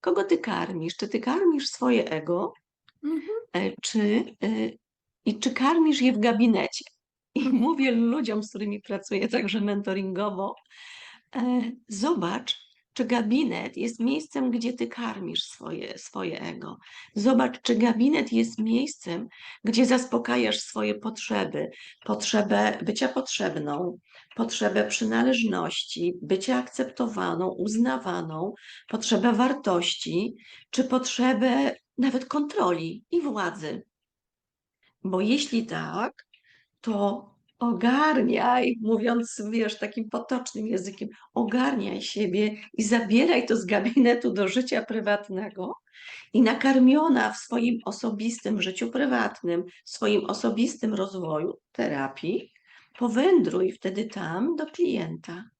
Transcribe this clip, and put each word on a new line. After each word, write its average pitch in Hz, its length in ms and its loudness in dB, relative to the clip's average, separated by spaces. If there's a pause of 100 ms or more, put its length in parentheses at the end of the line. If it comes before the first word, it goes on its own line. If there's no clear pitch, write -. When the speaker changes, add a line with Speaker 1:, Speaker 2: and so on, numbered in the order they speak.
Speaker 1:
kogo 359 220 2
ty 339 140 4
karmisz? 175 580 -4
Czy 208 120 -6
ty 220 120 -2
karmisz 294 480 2
swoje 247 440 0
ego? 175 420 -2 (500)
Speaker 2:
Mhm. 320 340 -4 (160)
Speaker 1:
E, 190 180 -2 (100)
czy, - 180 -2 (440)
y, 220 340 -4 (480)
i 208 140 -2
czy 262 120 0
karmisz 311 500 4
je 247 120 6
w 208 60 0
gabinecie? 220 680 4 (500)
I - 40 2
Speaker 2:
Mhm. 262 160 2
Speaker 1:
mówię 262 360 2
ludziom, 233 520 2
z 214 60 -12
którymi 208 320 -6
pracuję 202 460 -4
także 220 340 -2
mentoringowo, 196 920 -2 (800)
e, 247 260 2 (260)
zobacz, 214 840 -2 (240)
czy 247 120 -2
gabinet 226 720 0
jest 233 220 -6
miejscem, 269 520 -2
gdzie 233 220 -2
ty 233 140 -4
karmisz 202 560 -6
swoje, - 540 -10
swoje - 440 -8
ego. - 360 -10 (380)
Zobacz, 247 460 2
czy 233 140 2
gabinet 233 580 2
jest 226 260 0
miejscem, 220 680 -2 (360)
gdzie 226 220 4
zaspokajasz 240 760 2
swoje - 360 -4
potrzeby, 202 720 -4 (360)
potrzebę 208 760 2
bycia 208 260 -2
potrzebną, 175 880 -4 (380)
potrzebę 214 520 0
przynależności, 185 1300 0
bycia 196 360 0
akceptowaną, 208 880 -4
uznawaną, 196 1040 -2 (360)
potrzebę 226 440 2
wartości, 202 1000 0 (340)
czy 262 140 0
potrzebę 254 920 2 (220)
nawet 254 280 0
kontroli 208 840 -2
i 339 100 2
władzy. 190 640 -4 (1200)
Bo 185 180 0
jeśli 233 440 0
tak, 165 600 -6 (560)
to 208 480 -2 (300)
ogarniaj, 247 1200 2
mówiąc, 226 600 0 (100)
wiesz, 220 280 -2
takim 214 300 -6
potocznym 233 580 -6
językiem, 202 420 -4 (240)
ogarniaj 233 680 0
siebie 208 540 0 (180)
i 220 100 -2
zabieraj 233 600 4
to 226 100 2
z 185 100 -2
gabinetu 233 680 4
do 196 140 2
życia 226 380 0
prywatnego 208 880 -4 (600)
i 220 80 6
nakarmiona 254 880 6
w - 60 -10
swoim 233 480 -2
osobistym 214 760 -4
życiu 190 300 -4
prywatnym, 214 720 0 (220)
w - 40 -20
swoim 208 360 0
osobistym 220 680 -2
rozwoju, 180 600 -4 (180)
terapii, 151 800 -4 (480)
powędruj 233 720 4
wtedy 196 340 -4
tam 196 500 -4
do 302 100 -4
klienta 175 760 -4 (160)